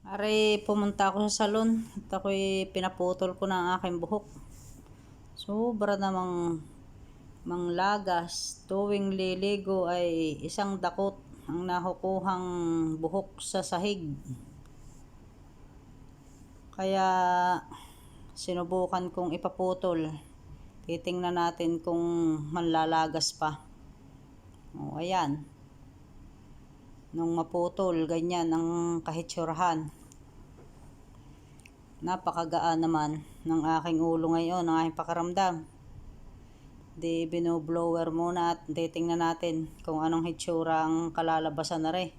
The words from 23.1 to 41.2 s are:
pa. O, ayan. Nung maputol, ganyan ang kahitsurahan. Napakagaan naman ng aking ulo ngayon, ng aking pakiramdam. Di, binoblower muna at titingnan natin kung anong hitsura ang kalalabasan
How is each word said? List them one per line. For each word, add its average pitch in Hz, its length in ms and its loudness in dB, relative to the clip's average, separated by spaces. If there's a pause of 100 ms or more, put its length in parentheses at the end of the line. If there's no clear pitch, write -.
pa. 151 240 -2 (1200)
O, 147 240 -6
ayan. 160 480 0 (1700)
Nung 165 160 0
maputol, 170 800 0
ganyan 170 400 0
ang 170 480 2
kahitsurahan. 160 880 -2 (2250)
Napakagaan 170 800 0
naman 156 400 2 (240)
ng 160 140 4 (180)
aking 160 240 2
ulo 165 320 4
ngayon, 170 320 2
ng 160 160 4
aking 165 160 -2
pakiramdam. 170 640 0 (1400)
Di, 165 240 0
binoblower 165 880 0
muna 170 400 2
at - 160 -4
titingnan 165 560 0
natin 165 480 0 (160)
kung 156 160 0
anong 165 240 2
hitsura 160 560 2
ang 160 320 0
kalalabasan 160 720 0